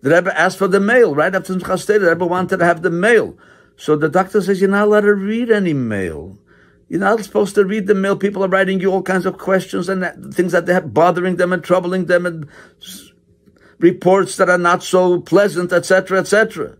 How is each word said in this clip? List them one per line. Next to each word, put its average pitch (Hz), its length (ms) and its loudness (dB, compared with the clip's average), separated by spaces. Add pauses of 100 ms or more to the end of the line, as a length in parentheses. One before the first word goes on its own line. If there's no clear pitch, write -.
the 135 80 0
Rebbe 175 280 2
asked 185 200 0
for 196 100 0
the 196 120 2
mail. 214 340 4
Right 165 200 0
after 185 200 -4
Simchas 180 320 -4
Torah, 208 120 2
the 185 100 2
Rebbe 170 180 0
wanted 180 320 -2
to 170 60 2
have 170 180 2
the 180 80 -2
mail. 175 460 0 (400)
So 151 200 -2
the 151 120 -2
doctor 185 320 0
says, 185 200 -2
"You're 196 100 2
not 208 180 2
allowed 208 140 4
to 208 120 4
read 220 360 -4
any 190 240 2
mail. 98 640 -6 (500)
You're 170 120 -4
not 208 220 0
supposed 208 320 -2
to 202 100 4
read 196 220 -4
the 208 80 2
mail. 196 220 0
People 196 280 -2
are 190 40 -2
writing 190 320 0
you 185 100 0
all 185 120 0
kinds 185 240 -2
of 185 120 -6
questions 190 500 -2
and 190 140 -4
that, 170 140 -8 (180)
things 180 180 0
that 170 140 0
they 175 60 0
have 170 220 -2
bothering 180 420 2
them 180 160 2
and 180 100 -2
troubling 180 440 -2
them, 175 180 2
and 165 220 -8 (340)
s-, - 320 -20 (680)
reports 180 600 2
that 180 100 2
are 180 80 4
not 180 260 0
so 180 380 2
pleasant, 180 540 0
et 175 100 0
cetera, 190 360 0
et 170 60 -6
cetera." 208 540 -2